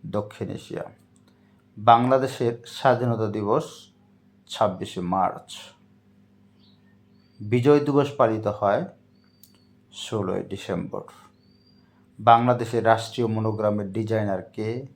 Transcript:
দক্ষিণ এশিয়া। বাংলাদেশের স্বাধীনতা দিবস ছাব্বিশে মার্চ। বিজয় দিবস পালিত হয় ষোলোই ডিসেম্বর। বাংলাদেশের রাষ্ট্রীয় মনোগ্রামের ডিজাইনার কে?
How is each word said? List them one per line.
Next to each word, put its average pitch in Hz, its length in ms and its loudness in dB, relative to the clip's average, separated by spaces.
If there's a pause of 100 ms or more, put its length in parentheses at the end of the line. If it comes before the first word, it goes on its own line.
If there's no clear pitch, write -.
দক্ষিণ 104 440 -8
এশিয়া। - 340 -12 (920)
বাংলাদেশের 120 760 4 (120)
স্বাধীনতা 120 600 0
দিবস 107 400 -2 (840)
ছাব্বিশে 95 500 -4
মার্চ। 90 480 -2 (1900)
বিজয় 123 400 4
দিবস 143 360 2
পালিত 110 300 2
হয় 104 360 0 (1080)
ষোলোই 95 500 -6
ডিসেম্বর। 92 640 -8 (1120)
বাংলাদেশের 117 680 4
রাষ্ট্রীয় 113 420 0
মনোগ্রামের 107 640 -2
ডিজাইনার 107 500 -2 (100)
কে? 107 160 -8 (280)